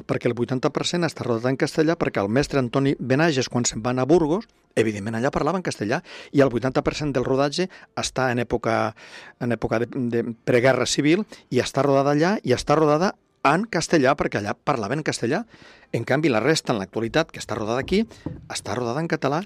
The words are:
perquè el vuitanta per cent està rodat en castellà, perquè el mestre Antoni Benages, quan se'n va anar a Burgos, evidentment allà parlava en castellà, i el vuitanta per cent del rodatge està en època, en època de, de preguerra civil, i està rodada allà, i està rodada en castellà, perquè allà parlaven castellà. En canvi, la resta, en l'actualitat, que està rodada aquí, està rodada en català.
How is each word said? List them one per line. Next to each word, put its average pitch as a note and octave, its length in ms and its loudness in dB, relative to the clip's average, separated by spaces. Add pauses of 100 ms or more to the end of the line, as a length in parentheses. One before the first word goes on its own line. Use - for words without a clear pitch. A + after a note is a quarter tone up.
perquè A#2+ 240 -2
el A#2 80 -2
vuitanta B2+ 320 0
per - 160 -4
cent F3 160 -2
està - 240 -4
rodat A#2+ 240 0
en C3+ 80 0
castellà, D#3+ 400 0
perquè A2 240 0
el G2+ 80 -2
mestre C#3 320 2
Antoni C3+ 380 2
Benages, C3 500 2
quan A#2+ 160 0
se'n - 160 -2
va B2 80 -2
anar B2+ 160 -2
a C#3 60 2
Burgos, F3 340 2 (320)
evidentment A2 400 -2
allà C3 160 0
parlava E3 240 0
en F3 80 -8
castellà, A#2+ 320 -2 (320)
i - 140 2
el C3 100 2
vuitanta C3 320 0
per D3+ 80 0
cent D3+ 220 -4
del A#2+ 100 0
rodatge C#3+ 400 0 (320)
està B2+ 320 -2
en A#2+ 140 0
època, A2+ 500 -2 (480)
en A#2+ 160 0
època A2+ 240 0
de, A#2 80 -2
de A#2+ 320 -2 (240)
preguerra B2 400 4
civil, D#3+ 400 0 (240)
i B2+ 80 0
està C3+ 240 0
rodada C#3 320 4
allà, E3+ 300 2
i B2 100 2
està D3 240 2
rodada D#3 380 2 (320)
en E3+ 220 2
castellà, D3+ 480 2
perquè D#3 200 -2
allà G2+ 140 -4
parlaven C3 540 -4
castellà. D3 380 -2 (500)
En A#2+ 100 -4
canvi, D3+ 240 2
la A2 140 4
resta, D3 320 0
en G2+ 80 -2
l'actualitat, A#2 500 -2
que - 80 -16
està - 160 -8
rodada A2 240 -2
aquí, F#3+ 220 0 (500)
està - 240 -8
rodada B2 240 -2
en E3+ 80 -4
català. D3 380 0